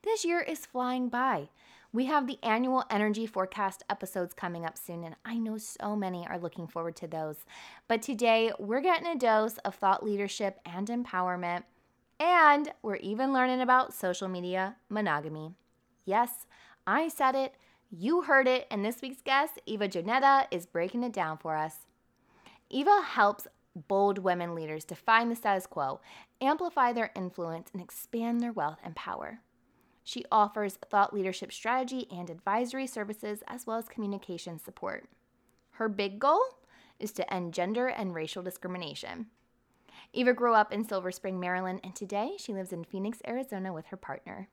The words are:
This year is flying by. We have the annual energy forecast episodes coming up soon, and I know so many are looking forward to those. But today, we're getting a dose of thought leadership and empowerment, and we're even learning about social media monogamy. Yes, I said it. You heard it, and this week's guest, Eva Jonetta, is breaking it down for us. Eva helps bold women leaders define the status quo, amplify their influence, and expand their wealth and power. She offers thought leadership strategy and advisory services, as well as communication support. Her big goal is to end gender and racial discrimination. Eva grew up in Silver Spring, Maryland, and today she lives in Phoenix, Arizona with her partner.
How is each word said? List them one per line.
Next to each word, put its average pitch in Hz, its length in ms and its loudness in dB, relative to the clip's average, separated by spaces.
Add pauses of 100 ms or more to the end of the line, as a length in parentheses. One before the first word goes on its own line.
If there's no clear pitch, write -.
This 427 200 0
year 339 200 2
is - 240 -6
flying 254 420 -2
by. 240 400 0 (460)
We 247 100 2
have 277 220 2
the 277 160 -6
annual 247 480 2
energy 214 360 2
forecast 190 600 -2
episodes 185 460 -4
coming 170 320 -6
up 160 100 -6
soon, 170 260 -10
and 165 220 -12
I 233 140 -4
know 220 180 -4
so 214 400 -6
many 180 300 -4
are 180 120 -6
looking 170 280 -8
forward 165 300 -6
to 175 100 -12
those. 156 400 -6 (420)
But 233 140 2
today, 226 560 4
we're 220 240 0
getting 339 240 2
a 339 100 -2
dose 226 480 4
of 196 120 -4
thought 196 280 2
leadership 202 600 -2
and 185 220 -6
empowerment, 180 760 -2 (580)
and 302 500 8 (120)
we're 202 140 -2
even 240 360 -2
learning 254 300 4
about 254 320 4
social 185 340 -2
media 185 480 -2 (140)
monogamy. 156 640 -2 (500)
Yes, 214 420 0 (400)
I 294 220 2
said 269 260 2
it. 269 200 0 (340)
You 247 340 0
heard 269 260 6
it, 254 200 2
and 202 160 -2
this 226 160 -2
week's 269 220 -10
guest, 277 420 0
Eva 208 220 -2
Jonetta, 262 640 4
is 175 160 -4
breaking 190 380 -2
it 240 80 -4
down 156 260 -2
for 160 160 -4
us. 156 320 -4 (840)
Eva 381 320 4
helps 208 460 2 (400)
bold 202 320 4
women 175 380 0
leaders 156 280 -6
define 226 440 4
the 233 80 -2
status 196 320 0
quo, 135 320 -4 (400)
amplify 285 520 2
their 233 220 -2
influence, 175 580 -6
and 185 80 -8
expand 233 600 -4
their 240 120 -2
wealth 160 300 -2
and 160 140 -12
power. - 420 -8 (640)
She - 300 -10
offers 208 480 2 (100)
thought 202 240 4
leadership 185 380 -4
strategy 254 580 -4
and 175 180 -10
advisory 240 600 -2
services, 214 580 -8
as 240 220 -12
well 226 100 -2
as 226 100 -8
communication 196 720 -8
support. - 500 -10 (640)
Her 220 140 -2
big 202 300 -4
goal 302 240 6 (560)
is - 140 -8
to - 200 -4
end 175 220 -4
gender 220 320 0
and 190 300 -4
racial 160 260 -6
discrimination. 180 840 -10 (840)
Eva 247 220 4
grew 240 200 4
up 214 180 6
in 214 100 -2
Silver 190 300 -2
Spring, 185 260 -6
Maryland, 185 460 -2
and 185 100 -14
today 208 420 -4
she - 160 -10
lives 190 200 -6
in 170 100 -8
Phoenix, 202 420 -6
Arizona 220 480 -6
with 160 140 -10
her 190 100 -14
partner. - 560 -12